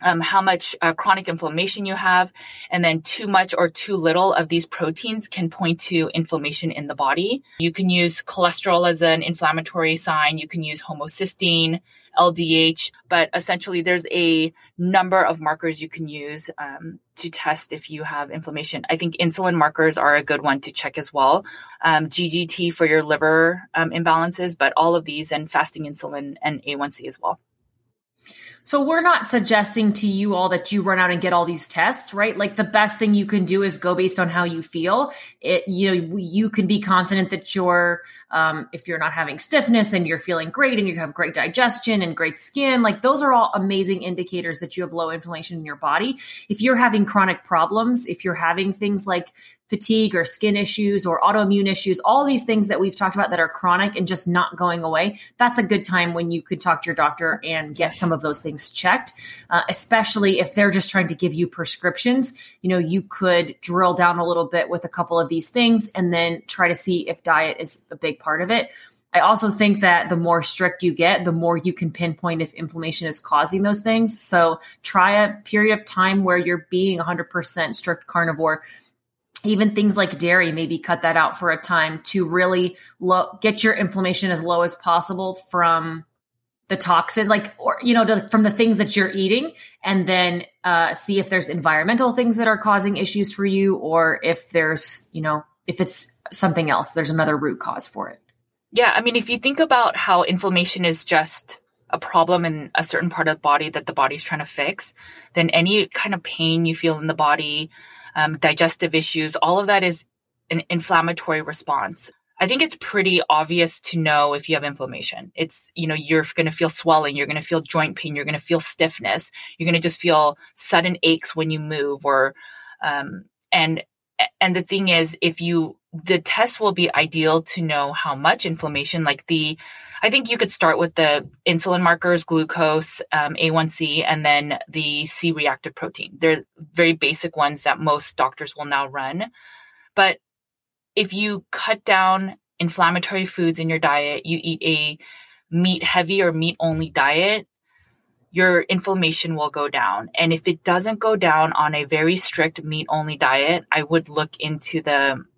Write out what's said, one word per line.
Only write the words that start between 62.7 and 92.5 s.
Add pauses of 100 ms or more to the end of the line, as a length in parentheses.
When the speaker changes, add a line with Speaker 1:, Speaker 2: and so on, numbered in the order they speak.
Speaker 2:
know,
you
could
drill
down
a
little
bit
with
a
couple
of
these
things
and
then
try
to
see
if
diet
is (120)
a
big
part
of
it. (420)
I
also
think
that
the
more
strict
you
get,
the
more
you
can
pinpoint
if
inflammation
is
causing
those
things.
So (220)
try
a
period
of
time
where
you're
being
a
hundred
percent
strict
carnivore. (840)
Even
things
like
dairy,
maybe
cut
that
out
for
a
time
to
really (220)
lo-,
get
your
inflammation
as
low
as
possible (120)
from (640)
the
toxin,
like,
or,
you
know,
to,
from
the
things
that
you're
eating, (300)
and
then, (220)
uh,
see
if
there's
environmental
things
that
are